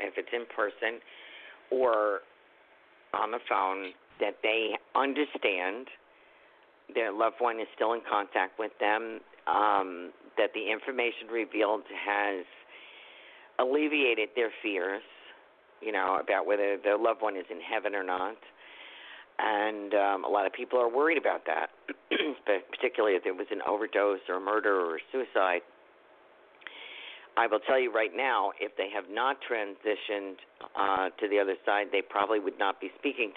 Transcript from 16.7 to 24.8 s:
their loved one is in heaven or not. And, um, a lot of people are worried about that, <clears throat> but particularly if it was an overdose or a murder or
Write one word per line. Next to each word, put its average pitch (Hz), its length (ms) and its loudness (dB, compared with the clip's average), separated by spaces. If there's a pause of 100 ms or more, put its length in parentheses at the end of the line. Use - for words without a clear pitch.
their 104 160 4
loved 113 240 2
one 104 140 -2
is 90 140 -6
in 90 100 -10
heaven 104 340 -4
or 98 100 -2
not. 92 320 -2 (1000)
And, 104 560 0
um, 101 300 4
a 62 40 0
lot 98 180 2
of 92 60 -2
people 123 260 -2
are 123 100 4
worried 147 300 2
about 95 280 0
that, 80 320 -2
<clears throat> - 100 -20 (580)
but 98 240 0
particularly 107 460 2
if 87 100 0
it 92 100 -2
was 98 140 -6
an 98 160 -4
overdose 101 640 0
or 92 80 -2
a 92 40 -2
murder 101 380 2
or 82 200 0 (120)